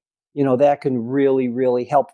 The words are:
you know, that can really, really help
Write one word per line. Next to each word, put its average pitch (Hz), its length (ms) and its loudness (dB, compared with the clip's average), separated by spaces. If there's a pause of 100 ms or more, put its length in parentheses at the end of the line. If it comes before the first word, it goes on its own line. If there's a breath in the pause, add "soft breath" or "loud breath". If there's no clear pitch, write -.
(340)
you 143 100 -2
know, 131 120 0
that 143 240 2
can 127 260 -4
really, 135 420 0
really 123 360 -2
help 135 300 0